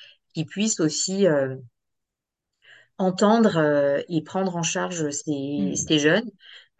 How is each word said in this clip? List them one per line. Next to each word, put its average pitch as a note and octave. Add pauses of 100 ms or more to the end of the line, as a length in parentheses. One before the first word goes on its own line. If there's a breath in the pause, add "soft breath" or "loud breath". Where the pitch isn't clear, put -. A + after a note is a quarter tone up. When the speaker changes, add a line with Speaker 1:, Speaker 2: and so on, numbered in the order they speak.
(340 loud breath)
Speaker 1:
qui D#3
puisse G#3+
aussi, F#3+
euh, C#3 (1400 soft breath)
entendre, G3+
euh, D3
et E3
prendre F#3
en E3+
charge F3
ces, C#3+
Speaker 2:
Mhm. C#3+
Speaker 1:
ces -
jeunes, F#3 (480 loud breath)